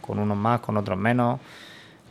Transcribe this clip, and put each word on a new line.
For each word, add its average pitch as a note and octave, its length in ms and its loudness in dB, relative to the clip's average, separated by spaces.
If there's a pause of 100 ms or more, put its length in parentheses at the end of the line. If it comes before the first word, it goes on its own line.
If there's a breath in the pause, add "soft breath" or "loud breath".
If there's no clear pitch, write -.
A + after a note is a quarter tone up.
con G#2 180 -4
unos G#2 180 2
más, A2+ 220 2
con A2 160 -2
otros G2+ 220 0
menos, A#2+ 420 2 (720 loud breath)